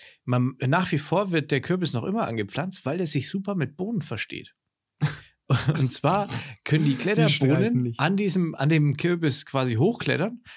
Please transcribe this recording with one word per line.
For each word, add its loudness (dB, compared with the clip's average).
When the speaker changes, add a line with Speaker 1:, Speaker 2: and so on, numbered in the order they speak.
Speaker 1:
man, 0
nach 0
wie 2
vor -2
wird 0
der 2
Kürbis -2
noch -2
immer -2
angepflanzt, -4
weil -2
der -2
sich 0
super -4
mit -2
Bohnen -4
versteht. -10
<laughs> 2
Und 2
zwar 0
können 2
die 4
Speaker 2:
Die -4
streiten 4
Speaker 1:
Kletterbohnen 4
Speaker 2:
nicht. -4
Speaker 1:
an 2
diesem, 0
an 2
dem 4
Kürbis 0
quasi 0
hochklettern 0